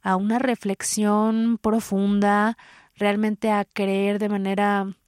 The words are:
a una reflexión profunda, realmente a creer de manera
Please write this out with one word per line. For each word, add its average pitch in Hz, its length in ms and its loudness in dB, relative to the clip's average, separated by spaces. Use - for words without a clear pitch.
a 190 160 0
una 214 220 0
reflexión 220 1200 0
profunda, 202 960 0
realmente 214 560 0
a 202 140 0
creer 196 540 -2
de 208 100 -2
manera 196 640 -2